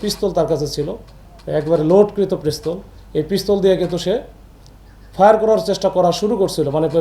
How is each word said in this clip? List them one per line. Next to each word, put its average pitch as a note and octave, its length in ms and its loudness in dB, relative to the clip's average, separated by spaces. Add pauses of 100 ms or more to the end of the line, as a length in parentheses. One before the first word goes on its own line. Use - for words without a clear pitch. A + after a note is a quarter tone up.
পিস্তল G3+ 300 -4
তার E3 160 0
কাছে D3+ 200 -2
ছিল, D3+ 280 -6 (520)
একবারে D3+ 360 0
লোডকৃত G3 500 2
পিস্তল। D#3 440 -6 (360)
এই D3+ 100 -2
পিস্তল F#3+ 360 -2
দিয়ে F#3+ 180 4
কিন্তু E3+ 200 -2
সে F#3 220 -2 (960)
ফায়ার G#3 240 6
করার A3 200 2
চেষ্টা F#3+ 320 -2
করা F3+ 220 2
শুরু G#3 260 -2
করছিল, E3 320 -2
মানে, D#3 200 0 (120)